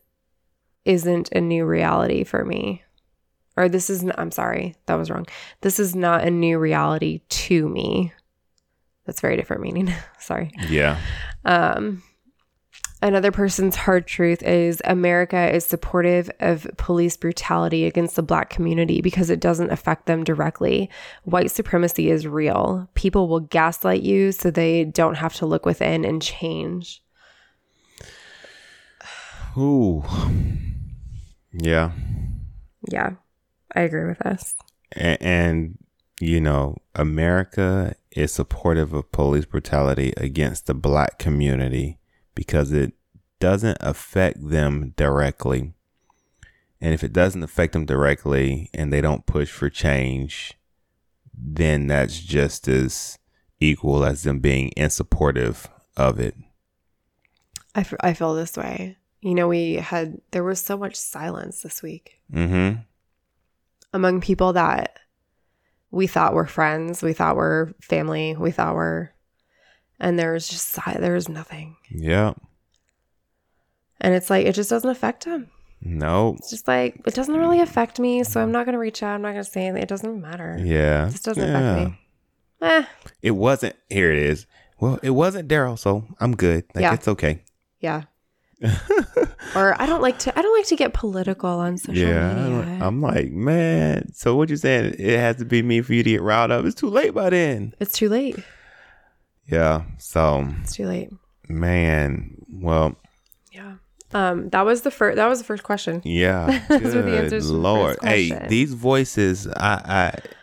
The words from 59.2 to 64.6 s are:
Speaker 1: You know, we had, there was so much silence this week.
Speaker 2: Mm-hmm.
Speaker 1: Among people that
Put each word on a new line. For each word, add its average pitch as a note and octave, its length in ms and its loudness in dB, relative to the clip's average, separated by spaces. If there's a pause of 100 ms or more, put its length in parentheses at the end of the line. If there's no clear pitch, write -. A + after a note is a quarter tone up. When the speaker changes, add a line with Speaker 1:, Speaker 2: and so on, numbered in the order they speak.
Speaker 1:
You F3+ 140 0
know, F3 120 2
we E3+ 280 0
had, E3 440 -6 (120)
there F3+ 120 -2
was F#3 160 -4
so G3+ 180 -6
much G3+ 180 -8
silence - 680 -10
this - 220 -14
week. - 380 -16 (120)
Speaker 2:
Mm-hmm. F2+ 480 0 (1120)
Speaker 1:
Among F#3 280 2
people F#3 320 2
that E3 440 0 (920)